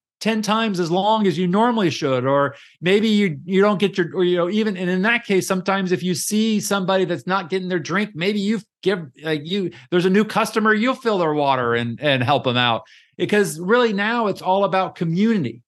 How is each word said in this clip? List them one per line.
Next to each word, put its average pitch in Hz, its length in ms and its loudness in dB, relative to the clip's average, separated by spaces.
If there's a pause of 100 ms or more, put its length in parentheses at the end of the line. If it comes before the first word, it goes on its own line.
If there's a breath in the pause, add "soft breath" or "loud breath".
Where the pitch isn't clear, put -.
(200)
ten 220 200 -2
times 214 380 -2
as 175 100 0
long 202 380 2
as 165 100 2
you 185 120 0
normally 214 420 2
should, 131 340 -2
or 139 300 2 (260 loud breath)
maybe 202 280 2
you, 202 360 0
you 190 160 2
don't 208 200 4
get 202 180 -2
your, 180 160 0
or, 185 80 0
you 180 140 2
know, 175 120 0
even, 214 280 -2
and 185 120 -4
in 185 140 0
that 233 220 0
case, 185 240 0
sometimes 190 420 -2
if 180 100 0
you 180 140 -2
see 214 460 0
somebody 190 440 0
that's 165 220 -6
not 185 240 -4
getting 185 180 -4
their 180 120 -2
drink, 196 340 -4
maybe 190 240 -2
you 202 220 -2 (240)
give, 185 200 0 (200)
like, 160 200 -2
you, 180 280 -4 (180 loud breath)
there's 175 140 2
a 190 60 4
new 208 140 4
customer, 214 480 0
you'll 226 220 0
fill 220 240 -2
their 160 160 0
water 131 400 0
and, 117 260 -4
and 135 220 2
help 123 220 0
them 123 120 0
out, 120 260 0 (340 soft breath)
because 180 420 0
really 226 340 2
now 214 360 -2
it's 190 120 -4
all 190 220 0
about 185 320 0
community. 170 720 0